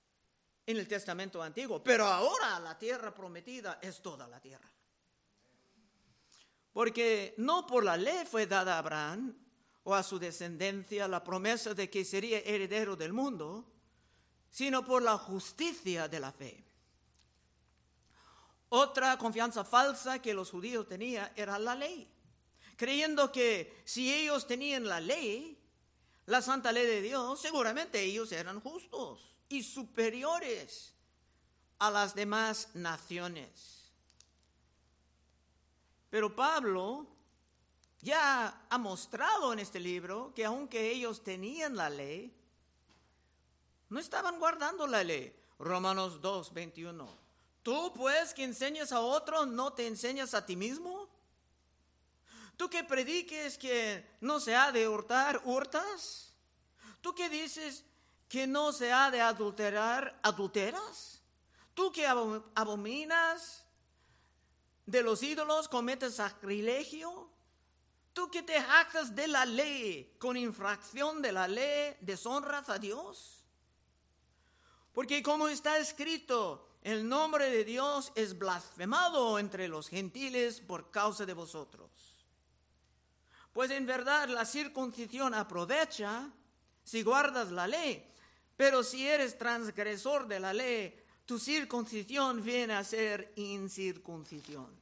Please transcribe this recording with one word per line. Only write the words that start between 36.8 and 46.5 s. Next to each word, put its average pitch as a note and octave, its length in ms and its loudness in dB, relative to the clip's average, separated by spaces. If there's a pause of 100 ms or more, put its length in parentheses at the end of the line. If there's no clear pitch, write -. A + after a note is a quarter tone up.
ya C4+ 680 2
ha B3 80 2
mostrado B3 760 0
en G#3+ 60 -2
este F#3+ 200 -8
libro F3+ 560 -6
que A3+ 80 -2
aunque A3+ 480 -2
ellos A#3+ 320 -4
tenían A#3 540 -4
la D#3+ 120 0
ley, D3 460 -8 (1500)
no A#3 100 -6
estaban F4 400 -2
guardando D#4+ 480 2
la A3 160 2
ley. D3+ 300 -4 (260)
Romanos F#3 600 -2
dos F#3 320 -4